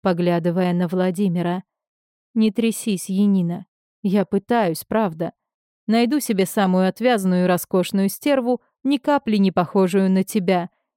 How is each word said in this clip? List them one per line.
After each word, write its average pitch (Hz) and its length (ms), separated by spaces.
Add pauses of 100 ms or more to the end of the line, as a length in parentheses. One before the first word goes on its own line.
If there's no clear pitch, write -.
поглядывая 175 680
на 180 120
Владимира. 185 760 (720)
«Не 220 180
трясись, 220 560
Янина. 190 560 (380)
Я 196 240
пытаюсь, 196 600
правда. 170 460 (540)
Найду 240 340
себе 190 240
самую 185 420
отвязную 190 580
и - 20
роскошную 185 640
стерву, 247 500 (240)
ни 269 140
капли 269 400
не 196 120
похожую 190 600
на 190 140
тебя, 180 440 (280)